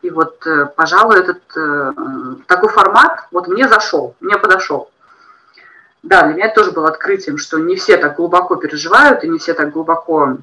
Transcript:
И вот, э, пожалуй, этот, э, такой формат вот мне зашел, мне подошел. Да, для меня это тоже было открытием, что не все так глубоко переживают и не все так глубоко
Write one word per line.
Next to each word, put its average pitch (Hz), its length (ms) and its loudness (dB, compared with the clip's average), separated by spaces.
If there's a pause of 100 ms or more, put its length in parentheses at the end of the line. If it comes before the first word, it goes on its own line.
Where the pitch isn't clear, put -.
И 180 80 -6
вот, 160 360 -4
э, 151 200 0 (100)
пожалуй, 196 420 2
этот, 180 240 -2 (140)
э, 147 380 -4 (540)
такой 240 220 2
формат 220 640 2
вот 175 160 -6
мне 208 200 0
зашел, 170 520 -2
мне 196 180 -4
подошел. 185 540 -2 (1120)
Да, 180 200 6
для 151 100 2
меня 185 120 -2
это 214 100 0
тоже 208 160 4
было 156 180 0
открытием, 170 480 -4
что - 220 -6
не 175 160 -2
все 185 220 2
так 143 200 -2
глубоко 175 400 0
переживают 170 680 2
и 160 60 -4
не 165 100 -2
все 165 140 -4
так 147 180 -4
глубоко 156 720 -2